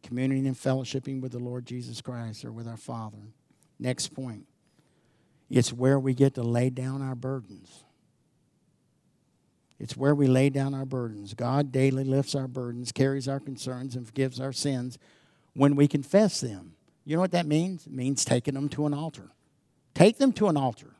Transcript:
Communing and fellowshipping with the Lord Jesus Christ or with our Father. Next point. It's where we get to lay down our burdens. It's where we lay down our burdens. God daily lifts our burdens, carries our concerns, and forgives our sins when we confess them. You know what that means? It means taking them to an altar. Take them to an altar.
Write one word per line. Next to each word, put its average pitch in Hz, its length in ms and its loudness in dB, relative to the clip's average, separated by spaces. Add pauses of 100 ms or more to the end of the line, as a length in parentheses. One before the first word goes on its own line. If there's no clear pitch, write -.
Communing 135 440 -2
and 131 80 -2
fellowshipping 131 640 -4
with 127 120 -8
the 123 60 -10
Lord 123 280 -8
Jesus 123 340 -10
Christ 117 440 -10
or 113 80 -12
with 117 160 -12
our 117 80 -12
Father. 110 560 -12 (460)
Next - 300 -4
point. 120 380 -12 (1040)
It's 120 220 2
where 131 260 2
we 131 160 0
get 135 200 4
to 123 80 -6
lay 120 280 2
down 131 320 -6
our 131 120 -6
burdens. 117 720 -10 (1900)
It's - 180 -12
where 139 180 4
we 143 140 4
lay 131 200 6
down 139 260 0
our 135 120 -8
burdens. 110 480 -8
God 127 380 0
daily 135 320 2
lifts 135 300 0
our 135 120 -4
burdens, 120 460 -8
carries 135 360 0
our 135 120 -4
concerns, 127 560 -8
and 123 100 -10
forgives 127 340 -2
our 135 120 -6
sins 127 460 -4 (560)
when 143 200 6
we 143 140 6
confess 190 520 4
them. 95 340 -10 (300)
You 151 120 -4
know 175 60 2
what 185 100 0
that 175 140 0
means? 165 400 0
It 156 60 -16
means 131 320 -2
taking 135 300 0
them 143 160 -4
to 151 160 -2
an 143 80 0
altar. 156 360 -10 (640)
Take 214 240 8
them 269 160 4
to 208 140 2
an 156 80 2
altar. 131 420 -4